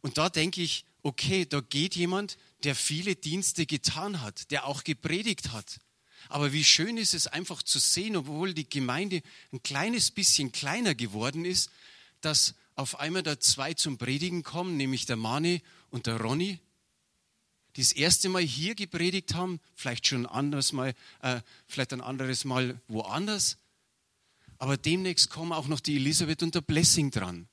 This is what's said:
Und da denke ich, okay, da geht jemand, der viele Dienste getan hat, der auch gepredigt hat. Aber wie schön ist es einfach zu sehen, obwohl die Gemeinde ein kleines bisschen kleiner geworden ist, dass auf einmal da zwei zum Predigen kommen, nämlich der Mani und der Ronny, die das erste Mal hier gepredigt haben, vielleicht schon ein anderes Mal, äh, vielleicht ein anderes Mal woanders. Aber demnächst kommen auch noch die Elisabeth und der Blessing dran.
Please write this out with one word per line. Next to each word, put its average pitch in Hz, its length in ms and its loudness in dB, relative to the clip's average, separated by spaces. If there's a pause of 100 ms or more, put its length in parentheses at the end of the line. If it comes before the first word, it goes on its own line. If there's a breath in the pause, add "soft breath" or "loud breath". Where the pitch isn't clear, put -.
Und 139 160 -4
da 160 120 4
denke 160 340 0
ich, - 220 -4 (180)
okay, 180 420 0
da 143 160 0
geht 151 360 -2
jemand, 185 420 -2 (240 soft breath)
der 143 140 0
viele 175 400 0
Dienste 170 500 0
getan 165 540 -2
hat, - 320 -8
der 139 140 -2
auch 139 180 -6
gepredigt 165 640 -2
hat. 110 300 -10 (480 loud breath)
Aber 143 240 0
wie 151 120 2
schön 214 320 6
ist 220 180 2
es 160 120 0
einfach 156 360 -6
zu - 180 2
sehen, 208 360 2
obwohl 156 380 -2
die 151 140 -4
Gemeinde 147 540 -2 (300 loud breath)
ein 127 100 -10
kleines 196 500 0
bisschen 147 400 2
kleiner 175 420 0
geworden 117 500 -2
ist, 185 260 0 (500 loud breath)
dass - 340 4 (220 soft breath)
auf - 240 -4
einmal 165 240 -2
da 147 160 -2
zwei 143 340 2
zum 139 240 -2
Predigen 147 460 -2
kommen, 175 320 -4
nämlich 131 300 0
der 120 100 0
Mani 147 460 0 (280 loud breath)
und 123 160 -6
der 113 140 0
Ronny, 165 400 -2 (1160)
die 131 60 -2
das 123 100 6
erste 175 360 4
Mal 185 140 2
hier 156 320 -2
gepredigt 180 600 -2
haben, 175 260 -2 (140)
vielleicht - 320 -4
schon 123 200 2
ein - 60 -10
anderes 139 400 0
Mal, 131 220 -2 (260 loud breath)
äh, 127 200 -2 (260 loud breath)
vielleicht - 260 -4
ein 127 80 -8
anderes 131 440 -4
Mal 127 440 0
woanders. 123 680 -2 (1000 soft breath)
Aber 135 180 0
demnächst 180 540 2
kommen 165 220 -6
auch 151 160 -4
noch 151 100 0
die 147 180 -2
Elisabeth 156 460 0
und 165 120 -2
der 170 80 0
Blessing 156 500 4
dran. 90 400 -4